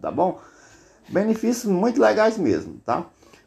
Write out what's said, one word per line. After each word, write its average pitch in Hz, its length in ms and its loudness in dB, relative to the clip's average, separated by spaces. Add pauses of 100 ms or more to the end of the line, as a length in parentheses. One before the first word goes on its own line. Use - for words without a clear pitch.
tá 78 100 -6
bom? 160 300 -2 (640)
Benefícios 220 640 -2
muito 214 300 0
legais 214 360 4
mesmo, 90 480 -2
tá? 151 200 -2 (420)